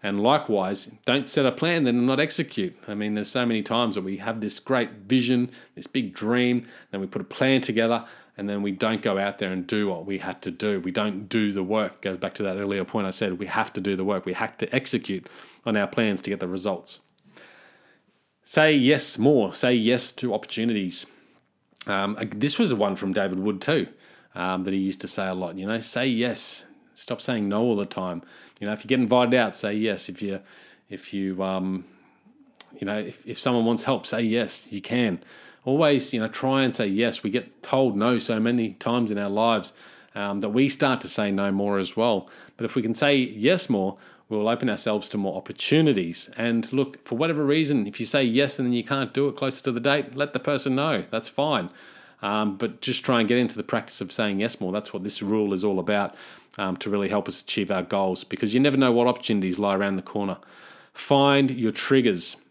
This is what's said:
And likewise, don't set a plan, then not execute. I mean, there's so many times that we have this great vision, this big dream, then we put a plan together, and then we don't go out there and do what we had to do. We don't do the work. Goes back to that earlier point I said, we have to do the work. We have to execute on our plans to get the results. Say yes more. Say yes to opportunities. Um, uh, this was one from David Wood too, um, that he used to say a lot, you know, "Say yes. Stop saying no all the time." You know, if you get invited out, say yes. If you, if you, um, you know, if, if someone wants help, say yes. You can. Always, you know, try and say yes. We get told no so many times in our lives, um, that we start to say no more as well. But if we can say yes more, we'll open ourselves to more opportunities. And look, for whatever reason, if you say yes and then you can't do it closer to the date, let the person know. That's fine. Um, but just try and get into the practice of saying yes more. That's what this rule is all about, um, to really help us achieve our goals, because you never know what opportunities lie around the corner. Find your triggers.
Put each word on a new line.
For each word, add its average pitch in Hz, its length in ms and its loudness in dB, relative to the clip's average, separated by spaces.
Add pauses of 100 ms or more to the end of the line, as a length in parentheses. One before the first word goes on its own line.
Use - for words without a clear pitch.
And 101 200 -2
likewise, 104 680 2 (120)
don't 127 220 0
set 143 180 2
a 127 80 4
plan, 165 320 0
then 120 220 4
not 135 140 2
execute. 143 560 -2 (100)
I 107 80 -8
mean, 104 200 -2
there's 104 160 -2
so 123 140 0
many 113 180 0
times 113 340 0
that 95 80 -4
we 95 140 -6
have 110 220 -6
this 107 200 -4
great 123 300 0 (160)
vision, 123 440 2 (240)
this 135 120 -14
big 113 280 -4
dream, 123 520 0 (240)
then 98 100 -6
we 98 60 -4
put 98 140 -6
a 92 40 -8
plan 131 360 2
together, 117 440 0 (320)
and 101 120 -6
then 101 140 -2
we 101 80 0
don't 107 320 0
go 98 160 2
out 98 200 -2
there 95 120 -2
and 92 160 -4
do 104 220 0
what 87 180 -6
we 98 120 -4
had 92 240 -8
to 90 100 -6
do. 101 260 -2
We 90 140 -4
don't 104 360 -4
do 107 240 2
the 98 120 -2
work. 104 380 -2
Goes 95 160 -4
back 95 160 -6
to 104 100 -4
that 95 120 -2
earlier 101 280 -2
point 101 240 -2
I - 20 -2
said, 92 300 -2
we 101 60 -6
have 110 260 -2
to - 80 -6
do 98 160 -2
the 95 80 -4
work. 98 200 -2
We 90 100 -4
have 110 240 -6
to - 140 -4
execute 113 540 -4 (400)
on 113 100 0
our 101 120 0
plans 104 340 0
to - 80 -6
get 98 80 -2
the 95 80 -4
results. 92 540 -6 (1400)
Say 156 280 4
yes 135 460 4
more. 120 340 4
Say 127 220 2
yes 120 380 2
to 123 200 -4
opportunities. 107 720 -2 (840)
Um, 101 300 0
uh, 113 120 -6
this 113 280 0
was 208 140 2
one 101 240 2
from 95 160 -4
David 92 280 0
Wood 98 200 -2
too, 143 280 0 (460)
um, 92 300 -2
that 95 80 -2
he 98 60 0
used 95 220 -2
to 101 80 -6
say 98 180 -4
a 92 80 -2
lot, 92 240 -6
you 95 80 -8
know, 113 140 -2
"Say 120 260 -2
yes. 123 600 -2 (280)
Stop - 260 -8
saying 110 280 -2
no 104 140 2
all 117 140 4
the 101 100 -2
time." 90 360 -6 (380)
You 104 60 -6
know, 104 60 -2
if 107 120 -8
you 107 40 -14
get 127 120 4
invited 123 340 6
out, 113 200 4
say 104 200 -2
yes. 107 340 -2
If 90 140 -10
you, 98 180 -4 (480)
if - 240 -14
you, 95 300 -2
um, 95 420 -2 (960)
you 98 60 -6
know, 104 120 -2
if, - 280 -10
if 113 120 -10
someone 123 260 2
wants 117 200 2
help, 131 220 0
say 117 160 -2
yes. 113 500 -2
You 101 80 -8
can. 113 420 0 (420)
Always, 143 500 4
you 117 60 0
know, 110 80 -2
try 135 340 0
and 127 120 2
say 113 120 0
yes. 107 360 0
We 107 80 -2
get - 320 -4
told 131 340 2
no 117 220 4
so 110 220 0
many 117 340 2
times 117 360 0
in 101 80 -2
our 101 120 -2
lives, 107 440 2 (400)
um, 101 260 -4
that 104 80 -2
we 127 200 4
start 135 340 2
to - 60 -12
say 104 220 0
no 98 220 0
more 101 260 0
as 92 180 -4
well. 110 340 0 (260)
But - 80 -6
if 107 100 -6
we 127 80 0
can 113 120 -2
say 143 220 4
yes 127 520 2
more, 98 300 0 (300)
we'll 107 200 0
open 117 200 0
ourselves 104 420 -2
to 107 80 -4
more 95 180 -2
opportunities. 104 1000 2
And 117 360 0
look, 135 340 -2
for 120 100 -4
whatever 151 280 0
reason, 143 420 2
if 101 140 -10
you 113 60 -2
say 139 180 2
yes 131 340 2
and 131 80 0
then 123 60 2
you 120 120 0
can't 135 300 -2
do 139 140 2
it 131 80 -4
closer 131 280 -4
to 135 80 0
the 117 80 -2
date, 139 360 0
let 147 160 -2
the - 80 -2
person 139 340 0
know. 139 360 0
That's 113 180 -4
fine. 135 420 0 (500)
Um, 104 360 0
but 98 240 -4
just - 240 -4
try 123 160 4
and 107 80 2
get 120 100 4
into 120 180 0
the 104 60 -6
practice - 380 -4
of 95 100 -6
saying 104 300 -2
yes 113 200 -4
more. 92 120 -2
That's 104 200 -4
what 95 120 -8
this 101 180 -4
rule 104 320 0
is 92 100 -2
all 98 140 2
about, 101 360 0 (440)
um, 95 200 -2
to 98 120 -6
really 101 180 0
help 101 200 0
us 98 120 -6
achieve - 300 -2
our 95 120 0
goals, 95 420 0
because - 300 -2
you 127 60 6
never 139 160 4
know 131 160 6
what 120 140 4
opportunities 98 520 0
lie 101 180 2
around 98 200 0
the 92 60 -6
corner. 98 360 -4 (540)
Find 139 580 4
your 117 200 0
triggers. 113 640 2 (140)